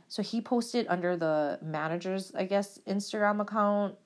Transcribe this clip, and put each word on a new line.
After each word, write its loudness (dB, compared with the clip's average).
so -4
he -4
posted 0
under 2
the 2
manager's, -4
I -2
guess, -2
Instagram 2
account 2